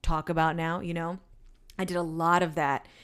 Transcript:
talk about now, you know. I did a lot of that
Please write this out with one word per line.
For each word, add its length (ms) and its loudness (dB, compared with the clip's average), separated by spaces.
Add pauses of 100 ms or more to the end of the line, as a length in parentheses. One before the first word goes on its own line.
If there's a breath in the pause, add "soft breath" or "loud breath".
talk 280 0
about 260 2
now, 240 -2
you 160 -6
know. 240 -6 (580)
I 80 -2
did 120 -2
a 40 2
lot 400 2
of 140 0
that 320 0 (160 loud breath)